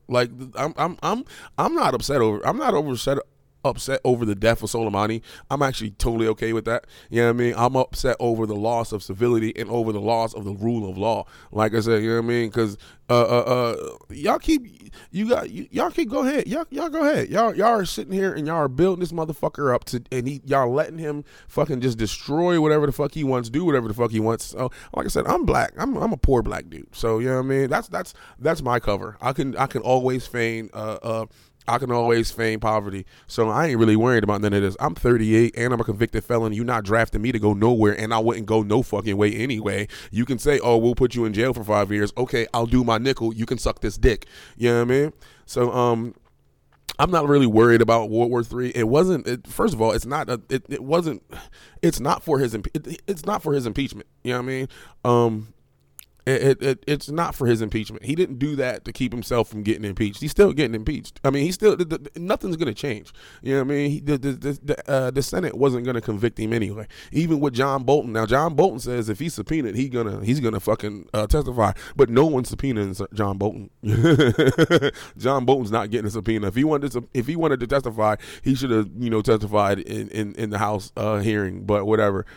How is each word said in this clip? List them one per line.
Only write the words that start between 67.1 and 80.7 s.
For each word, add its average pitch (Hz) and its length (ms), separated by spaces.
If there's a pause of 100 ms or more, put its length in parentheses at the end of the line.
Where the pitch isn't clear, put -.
Even 160 260
with 143 140
John 135 300
Bolton. 123 280
Now, 110 140
John 143 300
Bolton 143 260
says 123 260
if 107 120
he's 165 160
subpoenaed, 113 400
he 131 120
gonna, 110 340
he's 123 200
gonna 110 180
fucking, 104 540
uh, 107 140
testify. 120 440 (240)
But 131 140
no 127 160
one's 131 280
subpoenaing 104 460
S-, 98 140
John 101 240
Bolton. 101 320 (140)
<laughs> 135 1080 (260)
John 127 280
Bolton's 127 260
not 107 200
getting 107 160
a 98 40
subpoena. 107 360
If 95 80
he 135 100
wanted 143 260
to, 123 220
if 123 120
he 160 120
wanted 147 240
to 120 60
testify, 110 500 (260)
he 131 100
should 131 180
have, 110 180 (100)
you 120 100
know, 110 120
testified 101 580
in, 107 300
in, 107 260
in 110 140
the 104 80
House, 107 400